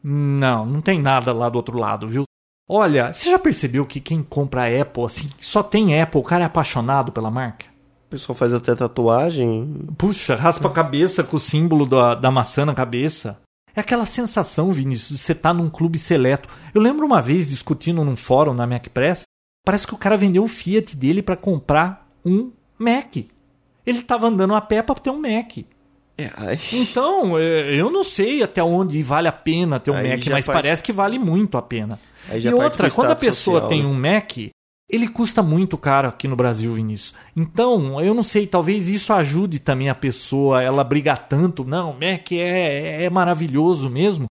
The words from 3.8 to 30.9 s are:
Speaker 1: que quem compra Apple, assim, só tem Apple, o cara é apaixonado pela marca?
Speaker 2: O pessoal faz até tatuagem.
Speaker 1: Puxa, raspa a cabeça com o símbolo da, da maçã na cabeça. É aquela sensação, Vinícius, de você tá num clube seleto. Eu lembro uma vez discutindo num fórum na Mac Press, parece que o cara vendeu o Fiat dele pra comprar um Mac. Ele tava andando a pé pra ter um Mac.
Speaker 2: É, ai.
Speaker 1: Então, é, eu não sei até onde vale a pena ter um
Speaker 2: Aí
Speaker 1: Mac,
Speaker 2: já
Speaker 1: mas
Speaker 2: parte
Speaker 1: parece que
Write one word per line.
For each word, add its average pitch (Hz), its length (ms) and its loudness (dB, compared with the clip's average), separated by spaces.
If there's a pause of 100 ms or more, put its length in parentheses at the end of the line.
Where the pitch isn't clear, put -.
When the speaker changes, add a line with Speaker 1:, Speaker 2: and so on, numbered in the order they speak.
Speaker 1:
que 139 160 -12
quem 160 200 -2
compra 139 440 -2 (160)
Apple, 120 240 -2
assim, 143 240 -8 (100)
só - 240 0
tem 202 380 4
Apple, 160 180 2
o 127 40 0
cara 175 200 2
é 160 40 0
apaixonado 135 640 0
pela 110 180 -4
marca? 120 340 -6 (420)
Speaker 2:
O - 20 -20
pessoal 127 260 -8
faz 120 180 2
até 120 220 2
tatuagem. 127 1120 0 (100)
Speaker 1:
Puxa, 185 380 0
raspa 165 320 2
a 143 40 2
cabeça 165 520 0
com - 140 -2
o - 20 0
símbolo 156 460 2
da, 123 280 4
da 127 160 0
maçã 135 360 0
na 151 80 0
cabeça. 127 680 -4 (360)
É 214 40 -4
aquela 233 260 0
sensação, 196 680 -2
Vinícius, 135 440 -4
de - 0 -
você 165 160 -4
tá 160 200 0
num 170 160 0
clube 165 280 -2
seleto. 139 520 0 (240)
Eu 214 80 6
lembro 294 240 2
uma 226 160 4
vez 143 280 0
discutindo 156 540 -2
num 139 140 0
fórum 135 360 2
na 120 140 -2
Mac 120 220 -4
Press, 156 320 0 (440)
parece 202 220 0
que - 60 -10
o 196 40 -12
cara 202 200 2
vendeu 190 260 4
o 226 40 0
Fiat 220 480 -2
dele 143 260 0
pra 190 160 -4
comprar 170 680 -2 (200)
um 214 260 0 (260)
Mac. 240 380 -2 (680)
Ele 240 160 -2
tava 233 260 0
andando 196 280 2
a 214 60 2
pé 214 200 0
pra 262 140 -2
ter - 140 -6
um 294 120 -6
Mac. 233 360 -4 (600)
Speaker 2:
É, 143 180 -10
ai. 107 240 -6 (140)
Speaker 1:
Então, 254 640 0
é, 156 380 0
eu 196 160 2
não 381 120 0
sei 254 380 0
até 185 220 0
onde 170 400 0
vale 147 240 0
a 156 40 2
pena 160 480 0
ter 143 120 -2
um 135 40 0
Speaker 2:
Aí 131 140 -2
Speaker 1:
Mac, 127 120 0
Speaker 2:
já 139 100 -4
Speaker 1:
mas 139 160 0
Speaker 2:
parte 139 160 0
Speaker 1:
parece 156 200 0
que - 80 -4